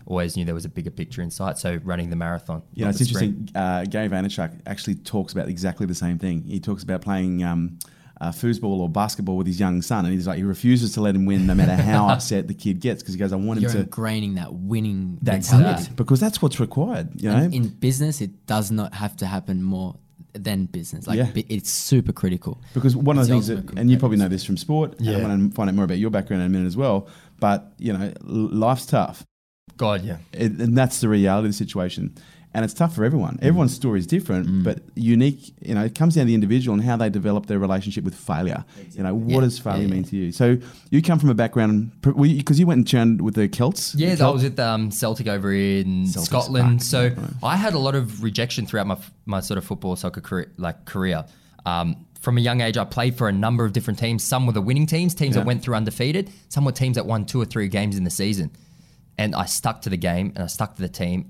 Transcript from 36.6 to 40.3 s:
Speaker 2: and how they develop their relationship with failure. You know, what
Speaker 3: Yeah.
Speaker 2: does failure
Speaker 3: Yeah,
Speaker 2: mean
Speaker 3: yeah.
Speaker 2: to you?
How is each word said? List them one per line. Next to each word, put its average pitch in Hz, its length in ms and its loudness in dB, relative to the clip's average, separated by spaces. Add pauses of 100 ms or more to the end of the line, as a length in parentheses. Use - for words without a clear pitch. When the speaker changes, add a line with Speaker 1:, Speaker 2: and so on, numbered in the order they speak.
Speaker 2:
and 104 80 2
how 123 120 2
they 113 120 2
develop 101 380 0
their 101 140 0
relationship 98 420 -2
with 92 140 -4
failure. - 480 -4 (280)
You 98 120 -8
know, 92 100 -2
what 113 200 -2
Speaker 3:
Yeah. 131 80 6
Speaker 2:
does 123 180 0
failure 101 260 -2
Speaker 3:
Yeah, - 80 0
Speaker 2:
mean 92 80 -2
Speaker 3:
yeah. - 80 -6
Speaker 2:
to 98 60 -4
you? 90 160 -2